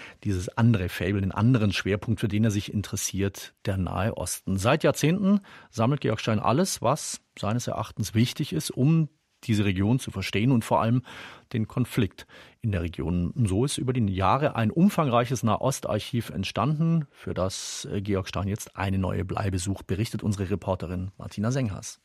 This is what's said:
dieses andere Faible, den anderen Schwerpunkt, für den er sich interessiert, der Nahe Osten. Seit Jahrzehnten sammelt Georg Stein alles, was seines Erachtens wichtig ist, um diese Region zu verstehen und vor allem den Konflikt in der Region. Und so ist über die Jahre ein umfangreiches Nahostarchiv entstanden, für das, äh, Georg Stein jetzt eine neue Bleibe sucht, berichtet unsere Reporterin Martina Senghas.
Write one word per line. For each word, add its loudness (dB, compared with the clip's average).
dieses -2
andere 4
Faible, -2
den 0
anderen 4
Schwerpunkt, -2
für 0
den 2
er 4
sich -2
interessiert, -4
der -2
Nahe -2
Osten. -4
Seit 2
Jahrzehnten 2
sammelt 2
Georg -2
Stein 0
alles, 0
was -2
seines -2
Erachtens -4
wichtig 0
ist, -4
um 4
diese 2
Region 4
zu -6
verstehen 0
und 2
vor 2
allem 2
den -2
Konflikt -2
in 0
der 0
Region. -2
Und 0
so 2
ist -4
über -2
die 0
Jahre 2
ein 2
umfangreiches 2
Nahostarchiv 0
entstanden, 0
für -10
das, -4
äh, -2
Georg 0
Stein -2
jetzt -6
eine 0
neue 0
Bleibe -2
sucht, -4
berichtet -4
unsere -2
Reporterin -4
Martina -4
Senghas. -6